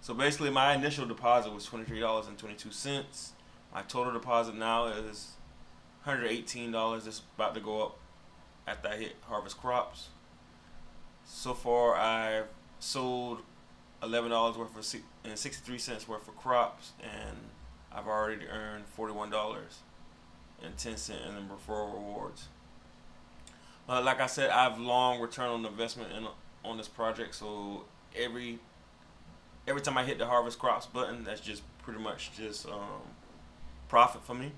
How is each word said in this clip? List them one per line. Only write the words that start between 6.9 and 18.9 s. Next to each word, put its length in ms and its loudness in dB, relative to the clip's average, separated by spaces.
It's 160 -10
about 180 2
to 60 -4
go 220 -2
up 160 -4
after 220 -4
I 80 -2
hit 200 -6
harvest 320 -4
crops. 480 0
So 300 -6
far, 400 6
I've 540 4
sold 640 -2
eleven 280 2
dollars 260 4
worth 200 -8
of 80 -10
si-, 200 -6
and 160 -10
sixty-three 400 -8
cents 300 -6
worth 180 -8
of 100 -18
crops, 640 2
and 360 -10
I've 160 -8
already 400 0
earned 380 -8
forty-one 440 -6